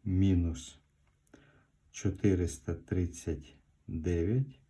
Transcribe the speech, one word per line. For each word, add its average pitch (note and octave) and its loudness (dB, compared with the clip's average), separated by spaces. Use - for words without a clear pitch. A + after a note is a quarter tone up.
мінус F#2 2
чотириста F2+ 0
тридцять - -4
дев'ять F#2 -2